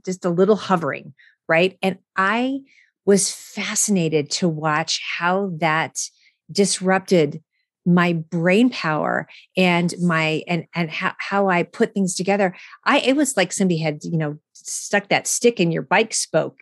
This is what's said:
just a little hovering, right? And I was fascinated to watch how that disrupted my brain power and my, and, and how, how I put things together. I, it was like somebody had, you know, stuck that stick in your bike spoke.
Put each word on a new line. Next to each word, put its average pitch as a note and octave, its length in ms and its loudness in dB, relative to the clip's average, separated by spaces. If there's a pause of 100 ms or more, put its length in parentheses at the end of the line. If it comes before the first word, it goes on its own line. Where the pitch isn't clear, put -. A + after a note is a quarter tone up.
just F#3 220 -6
a F3+ 40 0
little G3 260 4
hovering, D3 580 -2 (340)
right? F3+ 320 2
And F#3+ 160 -2 (200)
I A#3+ 440 0 (460)
was G3 260 4
fascinated F#3 1000 -2
to - 140 -2
watch D#3 540 -2 (180)
how F#3 380 0
that D#3 420 -2 (540)
disrupted F#3 920 2 (460)
my F3 240 4
brain F3+ 560 2
power D#3 600 -4 (280)
and F3 460 2
my, D#3+ 460 0
and, E3+ 260 -4
and E3+ 160 -4
how, F#3 280 -6
how G3 300 0
I F3 140 2
put G#3+ 320 -2
things F#3+ 200 0
together. F#3+ 400 0 (300)
I, B3+ 140 2
it B3+ 160 2
was C#4+ 220 0
like F#3 160 0
somebody F3+ 260 0
had, D#3 240 -4
you E3+ 160 -4
know, D3+ 200 -4 (140)
stuck - 580 -6
that D3 180 0
stick A#3+ 320 2
in E3+ 100 2
your D#3+ 120 -4
bike G3+ 300 0
spoke. - 500 -2